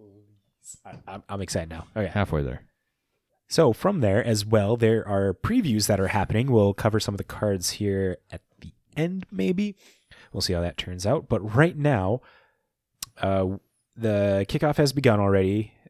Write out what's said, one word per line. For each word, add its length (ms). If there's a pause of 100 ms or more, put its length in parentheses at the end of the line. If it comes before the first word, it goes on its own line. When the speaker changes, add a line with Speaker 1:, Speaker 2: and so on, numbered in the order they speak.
(840)
Speaker 1:
I, 100 (140)
I'm, 220
I'm 120
excited 280
now. 160 (100)
Okay. 160
Speaker 2:
Halfway 300
there. 220 (840)
Speaker 1:
So 260
from 260
there 240
as 200
well, 320
there 320
are 280
previews 500
that 140
are 80
happening. 440
We'll 220
cover 260
some 140
of 60
the 40
cards 480
here 460 (140)
at 100 (200)
the 100 (240)
end, 360
maybe. 440 (580)
We'll 80
see 120
how 80
that 160
turns 300
out. 220
But 100 (160)
right 200
now, 460 (1000)
uh, 360 (380)
the 540
kickoff 280
has 160
begun 260
already. 540 (160)